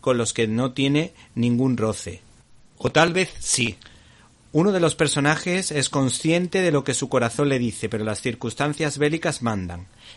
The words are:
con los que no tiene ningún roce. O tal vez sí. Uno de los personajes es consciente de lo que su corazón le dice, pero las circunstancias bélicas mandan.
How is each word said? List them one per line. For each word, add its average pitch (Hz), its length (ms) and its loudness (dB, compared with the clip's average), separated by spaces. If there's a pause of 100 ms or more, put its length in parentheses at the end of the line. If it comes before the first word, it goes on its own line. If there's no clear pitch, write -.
con 127 160 2
los 117 160 0
que 113 140 0
no 120 260 0
tiene 143 400 2 (220)
ningún 120 420 2
roce. 107 460 -4 (560)
O - 120 -2
tal 170 220 4
vez 180 260 -2
sí. - 380 -2 (760)
Uno 180 200 4
de 185 80 2
los 160 140 2
personajes 156 800 0
es 143 180 -2
consciente 165 720 0
de 175 100 4
lo 139 120 2
que 131 100 -2
su - 160 -4
corazón 131 400 0
le 131 80 2
dice, 113 320 -2
pero 107 140 -4
las 107 180 -4
circunstancias 143 760 -4
bélicas 151 460 0
mandan. 92 460 -4 (280)